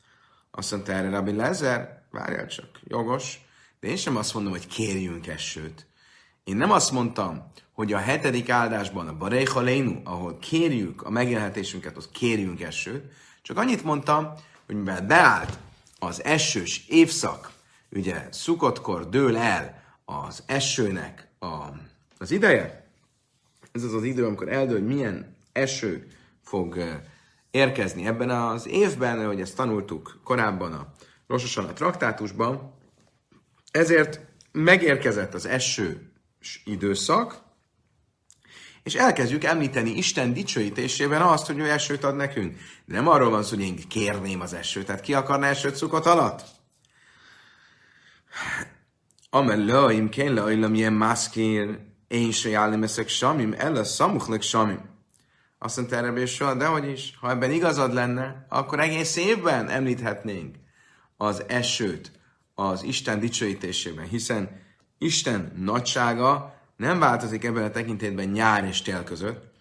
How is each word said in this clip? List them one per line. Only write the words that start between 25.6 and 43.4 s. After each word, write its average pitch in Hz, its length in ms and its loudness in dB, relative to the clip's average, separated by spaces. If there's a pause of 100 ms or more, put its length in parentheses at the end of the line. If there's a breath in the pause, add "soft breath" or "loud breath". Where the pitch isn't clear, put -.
fog, 87 320 -4
ö, 85 160 -4 (600 soft breath)
érkezni 113 540 0
ebben 120 240 -2
az 117 380 -2
évben, 127 520 2
ahogy 104 220 -2
ezt 92 140 -10
tanultuk 107 680 -4
korábban 104 500 0
a 71 200 -12 (340 soft breath)
Rosh 123 160 0
Hashanah 104 300 -4
traktátusban, 117 1000 -2 (960)
ezért 160 480 4 (320)
megérkezett 151 800 4
az - 120 -8
esős - 1160 -6
időszak, 104 800 0 (1400 loud breath)
és 143 120 -2
elkezdjük 147 480 4
említeni 135 460 2
Isten 123 440 0
dicsőítésében 123 880 0
azt, 170 240 6
hogy 147 120 -4
ő 151 120 0
esőt 143 340 0
ad 139 120 2
nekünk. 117 420 -4 (280 loud breath)
De - 100 -8
nem 131 120 2
arról 139 220 8
van 107 140 4